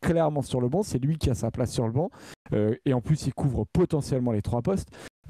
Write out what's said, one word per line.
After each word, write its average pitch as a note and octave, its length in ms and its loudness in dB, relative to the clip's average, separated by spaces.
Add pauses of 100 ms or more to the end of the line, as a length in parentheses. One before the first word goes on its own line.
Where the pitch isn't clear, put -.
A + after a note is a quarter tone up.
clairement D#3 420 2
sur - 180 -2
le B2 80 2
banc. F3+ 160 0
C'est - 160 -2
lui D3+ 180 0
qui - 100 2
a B2 60 2
sa A#2 160 -2
place A#2+ 220 -2
sur A#2+ 140 0
le A2 60 -2
banc. D3 160 0 (440)
Euh, G#2+ 240 2 (100)
et C3+ 80 4
en B2 60 0
plus, - 260 0
il B2+ 80 -4
couvre A2+ 380 0
potentiellement C#3 580 0
les G#2 120 0
trois A#2+ 200 -2
postes. G3 260 -2 (420)